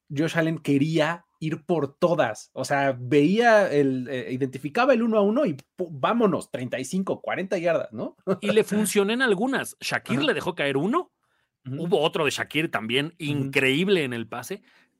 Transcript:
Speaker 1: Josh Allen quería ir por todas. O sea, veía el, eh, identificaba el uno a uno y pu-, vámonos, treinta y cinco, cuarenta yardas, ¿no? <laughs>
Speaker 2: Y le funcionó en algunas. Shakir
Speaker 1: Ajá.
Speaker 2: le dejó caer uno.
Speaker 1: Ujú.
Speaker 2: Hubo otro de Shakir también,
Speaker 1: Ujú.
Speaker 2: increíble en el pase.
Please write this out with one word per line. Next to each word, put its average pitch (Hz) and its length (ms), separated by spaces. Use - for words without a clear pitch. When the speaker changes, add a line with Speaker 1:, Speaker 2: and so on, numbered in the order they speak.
Speaker 1:
Josh 156 240
Allen 160 200
quería 156 680
ir 160 260
por 143 320
todas. 156 580
O 131 100
sea, 139 340
veía 180 720
el, 131 360
eh, 127 240
identificaba 139 600
el 233 80
uno 220 160
a 208 40
uno 220 240
y 156 80
pu-, 180 140
vámonos, 170 600
treinta 123 280
y 131 60
cinco, 185 360
cuarenta 180 380
yardas, 165 340
¿no? 185 240
<laughs> 185 140
Speaker 2:
Y 208 120
le 214 120
funcionó 208 480
en 254 100
algunas. 214 580
Shakir - 380
Speaker 1:
Ajá. 294 80
Speaker 2:
le 226 80
dejó 170 200
caer 139 220
uno. 226 360
Speaker 1:
Ujú. 143 180
Speaker 2:
Hubo 175 160
otro 160 240
de 135 60
Shakir 151 400
también, 117 360
Speaker 1:
Ujú. 170 120
Speaker 2:
increíble 143 840
en 123 100
el 113 120
pase. 143 360